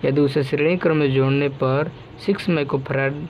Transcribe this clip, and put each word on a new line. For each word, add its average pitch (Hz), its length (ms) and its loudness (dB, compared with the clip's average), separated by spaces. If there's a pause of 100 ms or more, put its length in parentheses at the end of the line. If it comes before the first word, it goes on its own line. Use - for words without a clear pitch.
यदि 143 160 2
उसे 143 240 2
श्रेणी 151 320 0
क्रम 165 200 2
में 143 180 2
जोड़ने 135 340 2
पर 139 440 -2 (340)
six 202 220 -2
microfarad 143 800 -2